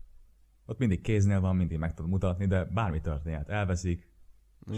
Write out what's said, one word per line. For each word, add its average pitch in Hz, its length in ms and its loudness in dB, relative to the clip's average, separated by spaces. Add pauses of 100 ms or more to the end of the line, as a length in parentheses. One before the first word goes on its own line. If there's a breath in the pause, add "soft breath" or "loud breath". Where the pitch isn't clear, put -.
(680)
Ott 113 120 -8
mindig 101 220 2
kéznél 101 400 4
van, 92 160 2
mindig 85 220 2
meg 80 160 -2
tudod 82 160 -6
mutatni, 92 360 0
de 92 180 2
bármi 90 360 -2
történhet. 76 480 -4
Elveszik, 92 520 0 (680)
és - 120 -8